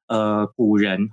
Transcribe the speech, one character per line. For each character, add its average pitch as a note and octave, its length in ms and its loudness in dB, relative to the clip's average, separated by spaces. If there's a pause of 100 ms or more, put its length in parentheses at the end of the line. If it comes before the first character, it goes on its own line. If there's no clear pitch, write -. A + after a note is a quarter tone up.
呃， G#2+ 480 -2
古 G#2+ 220 2
人， G2+ 360 0